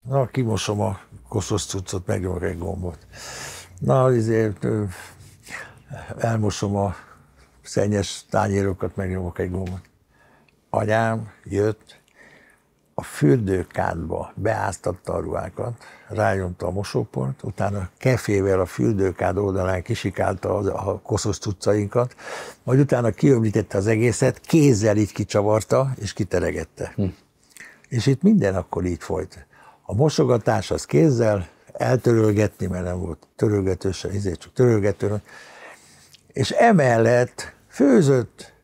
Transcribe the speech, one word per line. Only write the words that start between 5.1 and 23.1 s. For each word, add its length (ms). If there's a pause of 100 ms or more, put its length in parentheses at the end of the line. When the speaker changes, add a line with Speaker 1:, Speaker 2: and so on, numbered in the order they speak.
Speaker 1:
elmosom 580
a 200 (680)
szennyes 680
tányérokat, 680
megnyomok 440
egy 120
gombot. 300 (880)
Anyám 600 (140)
jött, 560 (960)
a 100
fürdőkádba 1300
beáztatta 760
a 60
ruhákat, 540 (360)
rányomta 580
a 40
mosóport, 720
utána 540
kefével 600
a 60
fürdőkád 720
oldalán 440
kisikálta 760
a, 320
a 100
koszos 380
cuccainkat, 800 (480)
majd 160
utána 320